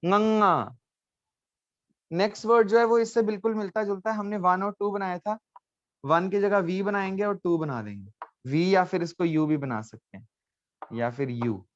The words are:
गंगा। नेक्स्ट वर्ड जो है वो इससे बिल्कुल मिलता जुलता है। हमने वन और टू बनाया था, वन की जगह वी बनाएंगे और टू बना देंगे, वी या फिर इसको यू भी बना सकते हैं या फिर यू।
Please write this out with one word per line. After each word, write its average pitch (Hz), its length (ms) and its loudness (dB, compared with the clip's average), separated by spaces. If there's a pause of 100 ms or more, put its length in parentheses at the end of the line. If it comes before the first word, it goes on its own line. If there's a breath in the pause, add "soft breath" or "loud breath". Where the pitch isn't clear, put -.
गंगा। 208 520 4 (1600)
नेक्स्ट 190 360 -2
वर्ड 226 220 6
जो 220 100 4
है 233 60 6
वो 233 140 4
इससे 226 240 0
बिल्कुल 214 320 -2
मिलता 214 300 -4
जुलता 202 260 -4
है। 220 60 -2
हमने 208 220 -6
वन 180 240 2
और 202 160 -4
टू 202 120 -2
बनाया 196 280 -4
था, 208 200 -6 (680)
वन 165 260 2
की 202 100 0
जगह 202 200 2
वी 185 220 -2
बनाएंगे 196 420 -2
और 202 140 -2
टू 175 200 0
बना 147 240 -4
देंगे, 101 280 -12 (360)
वी 165 280 0
या 185 100 4
फिर 175 180 -2
इसको 170 220 -4
यू 156 220 2
भी 151 120 2
बना 131 240 -4
सकते - 360 -18
हैं 113 80 -20 (560)
या 117 280 -4
फिर 131 200 -4
यू। 117 340 -2 (120)